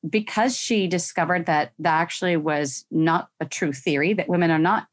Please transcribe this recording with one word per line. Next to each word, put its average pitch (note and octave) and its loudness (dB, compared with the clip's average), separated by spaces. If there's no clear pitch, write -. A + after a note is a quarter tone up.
because A3 0
she G#3 0
discovered F3 -2
that D3+ 0
that D#3+ 2
actually F3 0
was D3 -2
not E3 2
a D#3 -6
true D3 -4
theory, D3 0
that F#3 -2
women E3+ 2
are D#3+ 2
not F#3 2